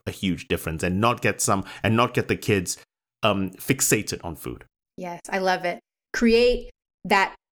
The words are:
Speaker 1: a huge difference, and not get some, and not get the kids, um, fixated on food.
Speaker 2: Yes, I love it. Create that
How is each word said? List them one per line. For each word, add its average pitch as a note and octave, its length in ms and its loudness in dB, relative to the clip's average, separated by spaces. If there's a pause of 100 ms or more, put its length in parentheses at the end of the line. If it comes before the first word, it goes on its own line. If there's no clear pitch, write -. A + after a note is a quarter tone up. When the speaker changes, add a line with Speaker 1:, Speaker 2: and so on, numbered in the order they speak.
Speaker 1:
a F#2+ 40 -6
huge F#2 380 -4
difference, D#2+ 340 -4
and F2+ 180 0
not A2+ 220 2
get G#2 180 0
some, G2 240 0 (180)
and G#2+ 140 2
not A#2+ 180 2
get A#2 140 0
the G#2 80 0
kids, F#2+ 420 -2 (440)
um, G2 280 0
fixated - 760 -2
on E2 120 -10
food. - 280 -12 (320)
Speaker 2:
Yes, F3 240 -10 (100)
I G3 80 -2
love F#3 260 0
it. F3 160 -4 (320)
Create A#3+ 580 4 (340)
that F#3+ 300 2 (180)